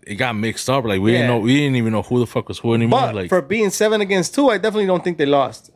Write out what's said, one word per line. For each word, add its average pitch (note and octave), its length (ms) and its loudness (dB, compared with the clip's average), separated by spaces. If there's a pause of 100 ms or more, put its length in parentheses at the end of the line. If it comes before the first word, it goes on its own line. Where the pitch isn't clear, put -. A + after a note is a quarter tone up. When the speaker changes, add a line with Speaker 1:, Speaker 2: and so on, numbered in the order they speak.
Speaker 1:
it G#2 100 -10
got A#2+ 200 -2
mixed G#2+ 340 -4
up. C3 160 0
Like, G2 160 0
we G#2+ 100 2
didn't B2 180 2
Speaker 2:
Yeah. A#2+ 60 2
Speaker 1:
know, A#2 40 0
we A#2 160 2
didn't C#3+ 200 2
even A2+ 180 0
know G#2+ 100 -2
who B2 160 -2
the A#2 80 0
fuck - 200 -6
was F#2 120 -10
who A#2 140 0
anymore. A#2 280 2
Speaker 2:
But A3 140 -2
Speaker 1:
Like, F#2 140 -6
Speaker 2:
for F3+ 120 2
being G#3 280 0
seven G#3+ 320 0
against F#3+ 340 -2
two, C#4 140 2
I G#3+ 80 2
definitely G#3 300 -2
don't F3+ 160 0
think F3+ 140 -4
they D#3 80 0
lost. C#3 500 0